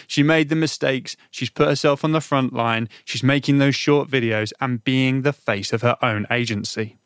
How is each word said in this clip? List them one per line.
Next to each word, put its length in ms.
She 160
made 260
the 80
mistakes, 600
she's 200
put 180
herself 360
on 80
the 100
front 320
line, 340
she's 180
making 360
those 160
short 340
videos 520
and 220
being 400
the 100
face 400
of 100
her 200
own 280
agency. 760